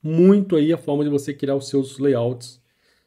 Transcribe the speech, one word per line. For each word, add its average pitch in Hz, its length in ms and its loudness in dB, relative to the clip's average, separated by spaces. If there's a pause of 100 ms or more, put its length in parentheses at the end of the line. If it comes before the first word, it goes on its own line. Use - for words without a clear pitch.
muito 185 520 4
aí 156 160 2
a 165 60 0
forma 147 260 -4
de 147 60 -2
você 143 240 -4
criar 139 220 -4
os 135 120 -6
seus 135 300 -4
layouts, 127 640 -4 (460)